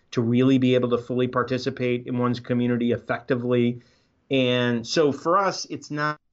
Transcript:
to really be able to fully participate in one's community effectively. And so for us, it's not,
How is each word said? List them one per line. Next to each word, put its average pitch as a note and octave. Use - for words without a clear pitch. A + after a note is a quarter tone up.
to -
really B2
be B2+
able B2
to A#2+
fully B2
participate B2
in B2+
one's B2
community A#2+
effectively. A#2+
And B2
so D3
for E3+
us, F#3+
it's -
not, D3+